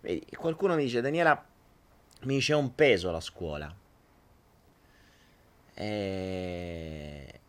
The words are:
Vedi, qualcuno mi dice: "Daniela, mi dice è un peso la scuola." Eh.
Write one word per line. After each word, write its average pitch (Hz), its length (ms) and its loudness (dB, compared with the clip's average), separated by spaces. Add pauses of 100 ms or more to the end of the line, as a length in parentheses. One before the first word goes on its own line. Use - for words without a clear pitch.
Vedi, - 240 -4 (120)
qualcuno 170 380 0
mi 147 100 2
dice: 120 180 0
"Daniela, 151 420 4 (800)
mi 135 140 0
dice 139 180 2
è - 20 4
un 135 180 0
peso 98 360 6
la 82 100 -2
scuola." 76 540 -8 (2000)
Eh. 90 1700 -6